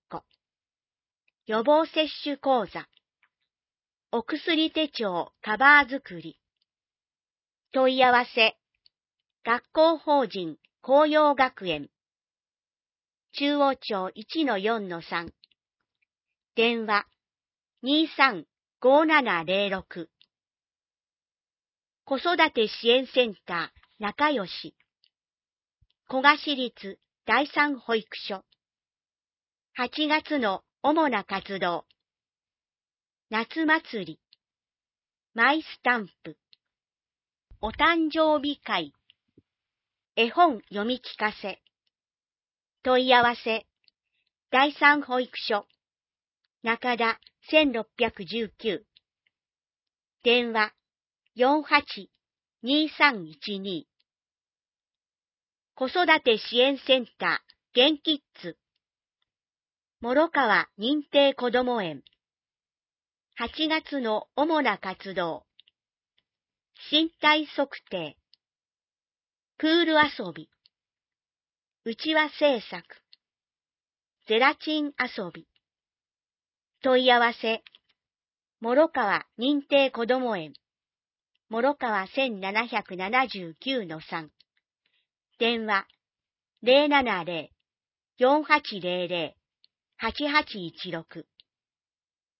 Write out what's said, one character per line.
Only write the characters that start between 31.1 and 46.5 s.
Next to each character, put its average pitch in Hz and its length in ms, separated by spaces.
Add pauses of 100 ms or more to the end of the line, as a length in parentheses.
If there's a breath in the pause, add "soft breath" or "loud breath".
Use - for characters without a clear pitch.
活 196 360
動。 175 260 (1500)
夏 226 340
祭 302 400
り。 160 140 (1120)
マ 240 200
イ 320 100
ス - 180
タ 247 160
ン 202 100 (160)
プ。 156 140 (1200)
お 214 100
誕 320 440
生 311 260
日 285 220
会。 175 320 (1200)
絵 226 140
本 294 400
読 202 160
み 247 160
聞 - 180
か 214 220
せ。 190 180 (1200)
問 254 220
い 254 60
合 247 120
わ 240 120
せ。 220 300 (840)
第 277 220
三 294 280
保 254 180
育 254 200
所。 208 260 (960)